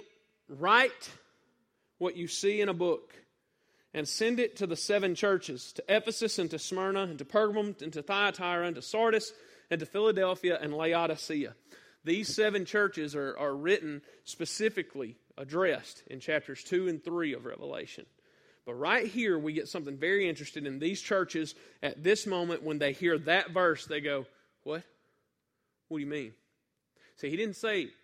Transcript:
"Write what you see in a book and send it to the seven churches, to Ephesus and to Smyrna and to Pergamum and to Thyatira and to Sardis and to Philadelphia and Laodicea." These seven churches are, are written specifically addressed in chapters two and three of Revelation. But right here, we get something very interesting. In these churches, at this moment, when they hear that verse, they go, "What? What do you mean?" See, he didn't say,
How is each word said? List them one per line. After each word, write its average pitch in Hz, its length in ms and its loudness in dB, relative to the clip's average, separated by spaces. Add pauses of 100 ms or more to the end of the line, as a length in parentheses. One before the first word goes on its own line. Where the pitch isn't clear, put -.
(480)
"Write 208 640 4 (880)
what 175 180 -2
you 170 120 -6
see 202 320 0
in 202 80 2
a 185 60 0
book 170 380 0 (800)
and 147 160 -4
send 233 300 2
it 240 180 0
to 202 120 0
the 170 80 -2
seven 196 400 2
churches, 180 560 0
to - 160 -10
Ephesus 214 500 2
and 170 140 0
to 165 80 -6
Smyrna 190 420 -2
and 170 160 -6
to 143 60 -8
Pergamum 208 580 0
and 156 120 -8
to 151 80 -6
Thyatira 180 640 2
and 175 100 -2
to - 60 -10
Sardis 220 500 2 (380)
and 170 100 2
to 156 60 -6
Philadelphia 185 760 2
and 147 120 -2
Laodicea." 160 840 0 (480)
These 185 300 0
seven 202 320 2
churches 165 500 0
are, 139 220 -4
are 143 180 0
written 151 460 0 (220)
specifically 160 920 -4 (220)
addressed 156 680 -2
in 135 140 -12
chapters 143 420 -4
two 185 240 0
and 170 160 -2
three 170 300 -2
of 117 140 -8
Revelation. - 580 -10 (640)
But 120 80 -8
right 170 320 2
here, 202 320 2
we 151 160 -2
get 156 140 -4
something 139 280 -8
very 185 320 2
interesting. 147 380 -6
In 135 120 -6
these 175 220 -2
churches, 170 540 0 (280)
at 143 200 -4
this 202 240 2
moment, 175 360 -2
when 151 160 -4
they 143 140 2
hear 170 280 2
that 165 300 2
verse, 170 360 2
they 151 160 -4
go, 143 240 -2 (380)
"What? 156 200 -4 (1040)
What 160 100 -4
do 143 60 -2
you 143 60 -6
mean?" 135 240 -6 (840)
See, 143 140 -6
he 151 60 -2
didn't 208 200 -2
say, 202 340 -2 (140)